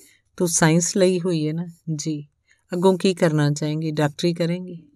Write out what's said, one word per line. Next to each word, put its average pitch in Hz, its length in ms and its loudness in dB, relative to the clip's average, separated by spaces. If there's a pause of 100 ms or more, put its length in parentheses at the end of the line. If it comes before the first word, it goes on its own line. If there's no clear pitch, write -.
(360)
"ਤੂੰ 180 120 0
ਸਾਇੰਸ 170 480 2
ਲਈ 185 240 4
ਹੋਈ 165 280 -2
ਹੈ 151 40 -4
ਨਾ?" 170 140 -6 (300)
"ਜੀ।" 147 300 -8 (480)
"ਅੱਗੋਂ 185 240 4
ਕੀ 185 160 2
ਕਰਨਾ 156 360 2
ਚਾਹੇਂਗੀ? 151 400 -4
ਡਾਕਟਰੀ 151 440 -2
ਕਰੇਂਗੀ?" 175 600 -6